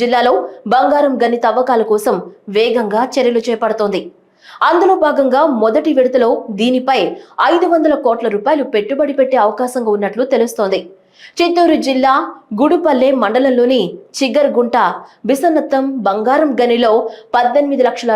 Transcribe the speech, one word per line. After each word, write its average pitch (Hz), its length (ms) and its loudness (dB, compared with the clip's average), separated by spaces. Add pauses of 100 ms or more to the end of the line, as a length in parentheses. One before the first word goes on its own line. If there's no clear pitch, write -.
జిల్లాలో 240 320 2 (400)
బంగారం 277 500 2
గని 240 220 0
తవ్వకాల 233 480 0
కోసం 208 240 0 (400)
వేగంగా 226 460 0 (120)
చర్యలు 240 320 0
చేపడుతోంది. 214 560 -2 (640)
అందులో 370 260 2 (100)
భాగంగా 269 380 2 (180)
మొదటి 294 360 0
విడతలో 254 340 2 (280)
దీనిపై 254 400 0 (520)
ఐదు 339 200 2
వందల 311 220 2 (120)
కోట్ల 233 300 0
రూపాయలు 254 280 0 (100)
పెట్టుబడి 269 460 -2
పెట్టే 262 260 0
అవకాశంగా 233 500 -2
ఉన్నట్లు 202 280 -4 (100)
తెలుస్తోంది. 226 460 -2 (600)
చిత్తూరు 339 360 2 (120)
జిల్లా 262 260 2 (460)
గుడుపల్లె 294 500 2 (140)
మండలంలోని 247 580 2 (360)
చిగ్గరగుంట 247 600 0 (520)
బిసన్నత్తం 277 540 0 (240)
బంగారం 254 440 0 (100)
గనిలో 233 320 2 (420)
పద్దెనిమిది 254 520 2
లక్షల 233 280 -2